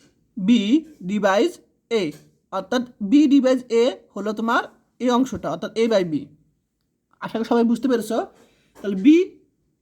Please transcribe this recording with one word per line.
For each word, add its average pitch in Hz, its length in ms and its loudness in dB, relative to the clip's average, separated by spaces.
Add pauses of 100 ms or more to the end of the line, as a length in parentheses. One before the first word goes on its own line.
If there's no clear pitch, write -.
(360)
বি 220 480 2 (180)
ডিভাইড 208 500 0 (380)
এ, 190 220 -2 (380)
অর্থাৎ 190 320 -4 (200)
বি 277 240 4
ডিভাইড 254 460 2
এ 233 120 4 (320)
হলো 208 160 -6
তোমার 226 300 -2 (360)
এই 247 120 -2
অংশটা, 240 400 -2
অর্থাৎ 165 260 -10
এ 226 100 2
by 208 180 2
বি। 156 220 -4 (920)
আশা 185 180 -8
করি 226 100 -4
সবাই 240 160 2
বুঝতে 233 240 -2
পেরেছো। 226 300 -2 (640)
তাহলে 202 140 -6
বি 262 200 6 (640)